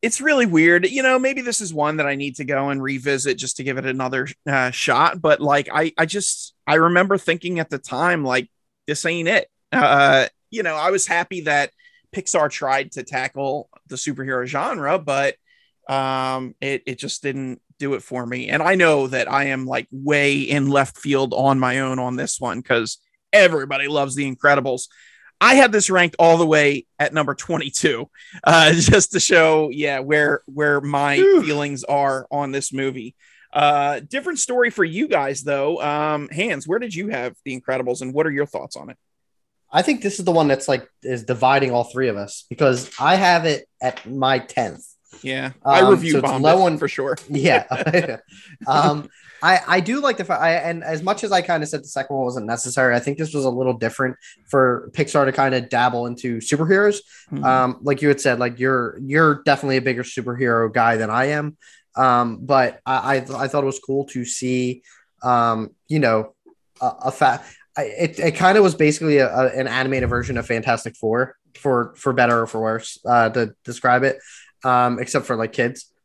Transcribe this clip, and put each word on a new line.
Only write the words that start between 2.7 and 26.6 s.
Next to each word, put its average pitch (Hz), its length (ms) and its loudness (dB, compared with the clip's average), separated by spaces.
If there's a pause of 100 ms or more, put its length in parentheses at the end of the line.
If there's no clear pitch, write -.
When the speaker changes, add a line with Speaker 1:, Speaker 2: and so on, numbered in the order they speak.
Speaker 1:
and 135 120 -4
revisit 135 560 -4
just 131 200 -8
to 143 40 -10
give 131 160 -6
it 131 80 -6
another, 131 400 -4 (220)
uh, 131 240 0
shot. 156 500 0
But, 151 180 4
like, 143 320 0
I, 165 240 -2
I 165 100 2
just, - 500 -8 (100)
I 151 80 4
remember 175 440 4
thinking 170 420 -4
at 156 100 -4
the 143 80 -6
time, 156 460 -2
like, 127 260 -2 (380)
"This 147 180 -4
ain't 165 220 -2
it." 214 180 0 (240)
Uh, 139 560 4 (240)
you 214 140 -6
know, 160 100 -4
I 156 160 0
was 196 160 0
happy 175 360 -4
that 143 280 -2 (420)
Pixar 165 380 -2
tried 135 420 -4
to 131 120 -12
tackle 135 640 -8 (180)
the - 80 -16
superhero 131 500 -6
genre, 151 540 -4
but, 139 380 -4 (520)
um, 131 720 -4
it, 135 240 -6
it 131 140 -10
just - 240 -10
didn't 135 400 -8 (160)
do 139 160 -4
it - 80 -8
for 123 240 -8
me. 127 220 -8
And 151 120 0
I 175 140 2
know 156 320 4
that 127 240 -4
I 139 140 0
am, 135 220 -4
like, 127 260 -6
way 143 480 0
in 139 280 0
left 139 300 0
field 135 340 -2
on 135 280 2
my 127 180 0
own 131 220 -4
on 123 160 -4
this - 240 -6
one, 120 200 -6
'cause 117 380 -2 (340)
everybody 143 540 2
loves 139 300 -2
The 139 120 -4
Incredibles. 131 600 0 (520)
I 240 140 6
had 262 160 8
this 202 180 2
ranked 180 300 2
all 165 180 8
the 170 80 4
way 147 420 2 (120)